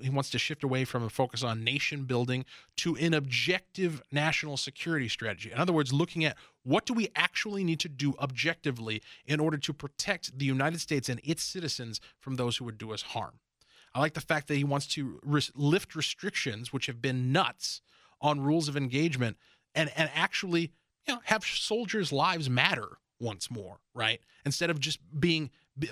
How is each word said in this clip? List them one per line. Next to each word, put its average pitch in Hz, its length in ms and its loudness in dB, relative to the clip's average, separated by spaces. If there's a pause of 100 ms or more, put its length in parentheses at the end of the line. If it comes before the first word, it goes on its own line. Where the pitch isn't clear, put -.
he 135 80 -2
wants 135 220 0
to 120 60 0
shift - 240 -2
away 131 220 2
from 120 200 -2
a 110 60 -2
focus 123 320 0
on 113 220 0
nation 139 400 0
building 127 400 0 (340)
to 156 200 0
an 165 160 4
objective 151 960 0
national 147 460 0
security 143 500 -2
strategy. 110 460 -6
In 117 40 -4
other 180 140 2
words, 143 220 4
looking 160 320 2
at 143 100 0 (280)
what 151 220 4
do 254 80 0
we 220 220 2
actually 196 480 0
need 160 160 0
to - 80 -4
do 139 320 0
objectively 123 840 -2 (240)
in 151 140 0
order 156 180 2
to 147 140 -4
protect - 680 -6
the 139 80 -2
United 139 360 2
States 139 260 -2
and 120 160 -4
its 156 200 -2
citizens 127 580 -6 (180)
from 135 160 -6
those 123 220 0
who 123 80 -6
would 110 120 -8
do 110 140 -10
us 104 100 -6
harm. - 380 -6 (540)
I 127 60 0
like 151 160 2
the 156 60 -4
fact 151 280 -2
that 147 60 2
he 139 100 2
wants 139 220 0
to 131 360 -4
res-, 147 320 2
lift 147 400 2
restrictions 135 760 -4
which 135 140 -4
have 117 140 -8
been 127 300 2
nuts 139 500 0 (380)
on 147 220 4
rules 147 260 4
of 143 80 -4
engagement 131 640 0 (360)
and, 156 220 2
and 156 180 2
actually, 170 600 0 (340)
you 285 60 0
know, 240 100 -4
have 214 220 2
soldiers' 208 640 0
lives 156 380 2
matter 127 480 2 (220)
once 107 300 -6
more, 101 300 -10 (140)
right? 117 260 0 (260)
Instead 165 240 0
of 160 100 0
just 147 200 -2 (180)
being, 156 320 2 (280)
b-, 147 140 -4